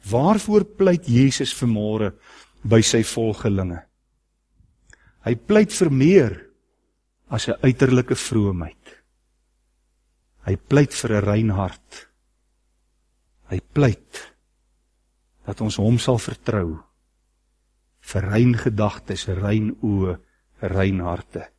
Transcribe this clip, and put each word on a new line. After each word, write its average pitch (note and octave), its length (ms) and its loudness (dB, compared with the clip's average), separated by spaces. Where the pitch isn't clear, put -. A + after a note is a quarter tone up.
Waarvoor G3+ 540 2
pleit F3 300 2
Jesus C3 480 2
vanmôre G#2+ 560 -2
by A2+ 200 6
sy A2+ 240 2
volgelinge? G2+ 720 -4
Hy A#2+ 120 -2
pleit G#3+ 240 4
vir E3 200 0
meer C#3 420 4
as - 160 -4
'n - 160 -4
uiterlike B2+ 520 2
vroomheid. G2 680 -4
Hy G2 100 -2
pleit C#3 380 0
vir - 220 -6
'n G#2 100 0
rein G#2+ 240 0
hart. - 580 -6
Hy F2+ 100 -4
pleit - 600 -2
dat - 160 -10
ons A2 140 -4
hom A2+ 240 2
sal B2 180 0
vertrou F2+ 640 -6
vir F#2 300 -6
rein A#2+ 260 4
gedagtes, G#2 680 -4
rein G#2 440 -2
oë, F#2+ 360 -2
rein F#2+ 300 0
harte. E2+ 440 -10